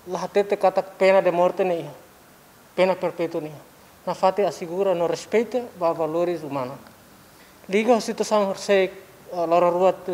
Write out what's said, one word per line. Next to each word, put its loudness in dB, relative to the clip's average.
lá -6
tete 0
cata 2
pena 4
de 2
morte 2
ne, -2
pena 2
perpétua -4
ne. -10
Na -4
fate 0
assegura -2
no 0
respeito -2
a 0
valores -2
humanos. -8
Liga 2
a 0
situação 0
se 2
a -2
lora 4
rua 4
te -8